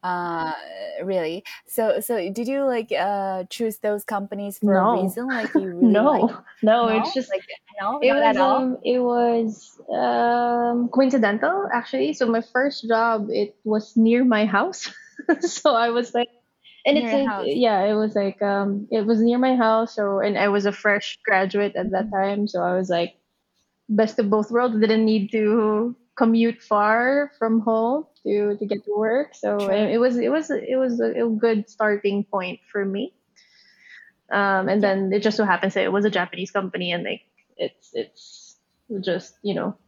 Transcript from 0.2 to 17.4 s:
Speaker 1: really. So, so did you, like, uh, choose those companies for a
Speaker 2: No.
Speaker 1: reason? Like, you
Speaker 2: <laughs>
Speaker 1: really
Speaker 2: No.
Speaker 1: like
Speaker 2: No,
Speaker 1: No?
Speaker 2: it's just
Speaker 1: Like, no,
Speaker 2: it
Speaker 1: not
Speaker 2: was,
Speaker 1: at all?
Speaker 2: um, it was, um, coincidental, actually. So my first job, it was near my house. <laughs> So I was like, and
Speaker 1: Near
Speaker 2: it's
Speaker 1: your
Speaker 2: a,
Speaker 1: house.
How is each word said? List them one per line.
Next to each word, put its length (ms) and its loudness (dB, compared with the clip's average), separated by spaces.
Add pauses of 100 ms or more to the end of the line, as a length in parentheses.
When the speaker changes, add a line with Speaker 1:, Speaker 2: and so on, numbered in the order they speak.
Speaker 1:
really. 400 -4 (240)
So, 320 0
so 160 -4 (160)
did 160 -6
you, 160 -2
like, 260 -2
uh, 580 -2
choose 300 -6
those 240 -4
companies 560 -8
for 160 2
a 80 4
Speaker 2:
No. 220 2
Speaker 1:
reason? 240 -6
Like, 260 -4
you 140 0
Speaker 2:
<laughs> 80 -8
Speaker 1:
really 160 6
Speaker 2:
No. 180 4
Speaker 1:
like 260 2 (240)
Speaker 2:
No, 280 4
Speaker 1:
No? 100 2
Speaker 2:
it's 160 -2
just 160 -4
Speaker 1:
Like, 140 -4 (360)
no, 220 -4
Speaker 2:
it 60 4
Speaker 1:
not 80 4
Speaker 2:
was, 80 2
Speaker 1:
at 120 4
all? 200 4
Speaker 2:
um, 280 -2
it 140 2
was, 840 0 (140)
um, 920 0
coincidental, 840 2
actually. 420 -2
So 120 0
my 140 2
first 480 -2
job, 420 2
it 320 -2
was 340 -2
near 280 6
my 200 4
house. 460 -2 (280)
<laughs> 220 -2
So 360 0
I 140 2
was 240 -2
like, 160 0 (540)
and 140 4
Speaker 1:
Near 80 0
Speaker 2:
it's 60 -2
Speaker 1:
your 100 2
Speaker 2:
a, 80 0
Speaker 1:
house. 160 -4